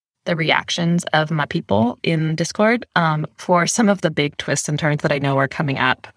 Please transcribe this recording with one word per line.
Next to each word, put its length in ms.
the 100
reactions 800
of 180
my 140
people 580
in 320
Discord, 520
um, 300
for 300
some 240
of 100
the 100
big 280
twists 300
and 100
turns 240
that 100
I 60
know 200
are 100
coming 300
up, 280